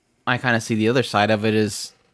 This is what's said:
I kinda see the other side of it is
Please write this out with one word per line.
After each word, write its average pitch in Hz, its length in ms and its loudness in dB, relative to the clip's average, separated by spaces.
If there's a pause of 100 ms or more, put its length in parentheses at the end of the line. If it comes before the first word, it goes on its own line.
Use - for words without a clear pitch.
(280)
I 123 100 0
kinda 120 220 0
see 113 160 -4
the 107 140 2
other 127 140 2
side 104 280 2
of 107 140 0
it 110 80 2
is 107 400 -2 (200)